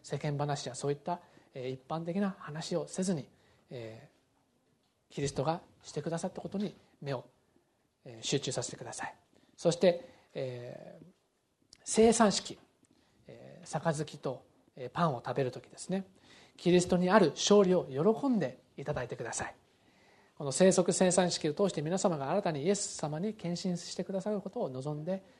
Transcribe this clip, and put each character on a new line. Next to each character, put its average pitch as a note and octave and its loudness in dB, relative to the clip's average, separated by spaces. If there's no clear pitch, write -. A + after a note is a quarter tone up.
世 - -8
間 D3 -4
話 C#3+ -4
や B2 -8
そ C#3+ -4
う C#3+ 0
い - -2
っ C#3+ -6
た、 F3 -6
え B2+ -10
ー、 C3 -4
一 C3 -8
般 D#3+ -4
的 E3+ -4
な G3 -2
話 D#3+ -6
を D3 -2
せ - -6
ず F#3 0
に、 C#3 -4
え A#2 -12
ー、 - -20
キ - -6
リ C#3 -2
ス C#3 -4
ト C3+ -2
が E3 -2
し - -18
て D3+ -6
く E3+ -6
だ E3 -4
さ F#3+ -6
っ - -8
た - -10
こ - -10
と G3 -6
に G3+ -4
目 C#3 -4
を、 B2 -6
え - -18
ー、 - -10
集 C#3 2
中 C3 -4
さ - -4
せ - -8
て - -12
く - -16
だ - -12
さ - -10
い。 - -12
そ - 2
し E3+ -2
て、 F3 4
え B2+ -10
ー、 D#3+ -20
聖 A3 8
餐 G#3+ 6
式、 - -6
え B2+ -20
ー、 - -18
杯 D3+ -4
と、 C3 -6
え C3 -10
ー、 - -10
パ E3+ 2
ン C#3+ 0
を A#2 -8
食 C3 -4
べ C#3 2
る B2+ -2
時 - -14
で - -20
す - -14
ね、 F#3+ -2
キ - 2
リ F3+ 8
ス F3 0
ト F3+ 4
に F3+ 2
あ G#3 8
る E3+ 8
勝 G#3 6
利 F#3 4
を E3 2
喜 F3 2
ん A#3+ 2
で C3 -2
い C#3+ -12
た D3 -4
だ B2+ -4
い A#2+ -6
て B2 -8
く B2 -8
だ A2 -8
さ G#2+ -6
い。 - -12
こ D#3+ -8
の C#3 -2
聖 F#3 8
職 F#3 4
聖 F3+ 4
餐 F3 4
式 - -2
を D3 -2
通 G3+ 2
し F3+ -2
て、 D#3+ -4
皆 E3 -2
様 E3+ 2
が C3+ -4
新 G3 0
た F3 -2
に C#3+ -4
イ E3+ 2
エ G3+ 2
ス - -6
様 D3+ -6
に G#3+ -4
献 F3 -6
身 F3 -2
し - -10
て F3+ -6
く F#3+ -8
だ F#3+ -4
さ G#3 -6
る G#3 -2
こ G3 -12
と B3 -8
を A3 -2
望 C3+ -6
ん D#3 -10
で、 F#3+ -4